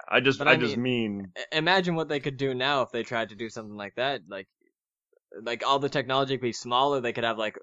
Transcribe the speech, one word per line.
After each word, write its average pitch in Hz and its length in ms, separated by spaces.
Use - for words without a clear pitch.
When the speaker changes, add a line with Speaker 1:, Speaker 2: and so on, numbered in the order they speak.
Speaker 1:
I 117 120
just, 135 180
Speaker 2:
But 143 100
Speaker 1:
I 127 40
Speaker 2:
I 131 60
Speaker 1:
just 117 200
Speaker 2:
mean, 117 460
Speaker 1:
mean 95 120
Speaker 2:
i-, - 220
imagine 175 380
what 160 140
they 147 100
could 135 180
do 135 160
now 131 300
if - 80
they 117 100
tried 113 280
to 110 60
do 110 140
something 107 260
like 101 200
that. 131 340
Like, 98 180
like, 117 240
all 135 140
the 139 100
technology 135 480
could 123 60
be 117 100
smaller. 131 480
They 117 100
could 117 120
have, 113 160
like, 107 240